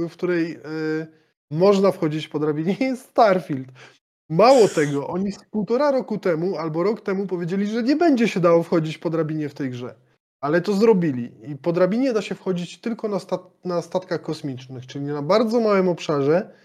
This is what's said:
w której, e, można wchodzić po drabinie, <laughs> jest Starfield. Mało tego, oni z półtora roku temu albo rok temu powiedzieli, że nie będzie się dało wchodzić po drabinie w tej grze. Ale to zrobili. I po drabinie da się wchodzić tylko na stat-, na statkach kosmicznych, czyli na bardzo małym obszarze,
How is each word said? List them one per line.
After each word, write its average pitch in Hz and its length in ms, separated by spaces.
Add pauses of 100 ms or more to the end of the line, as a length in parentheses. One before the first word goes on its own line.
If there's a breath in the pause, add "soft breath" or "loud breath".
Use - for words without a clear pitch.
w 160 40
której, 170 420
e, 156 520 (440 soft breath)
można 190 420
wchodzić 151 360
po 156 100
drabinie, 156 420
<laughs> - 0
jest 262 300
Starfield. 175 580 (600 loud breath)
Mało 214 380
tego, 143 400
oni 190 240
z - 60 (120)
półtora 233 400
roku 220 280
temu 175 380
albo 160 260
rok 214 180
temu 196 260
powiedzieli, 185 400
że 220 160
nie 285 140
będzie 277 320
się 185 120
dało 170 220
wchodzić 160 360
po 175 120
drabinie 156 380
w 135 60
tej 135 160
grze. 123 240 (460)
Ale 151 200
to 208 120
zrobili. 165 800
I 147 60
po 170 160
drabinie 208 400
da 208 100
się 196 120
wchodzić 175 460
tylko 226 280
na 202 100
stat-, - 320 (140)
na 175 180
statkach 170 400
kosmicznych, 131 640
czyli 143 180
na 147 180
bardzo 220 380
małym 196 280
obszarze, 160 640 (140 soft breath)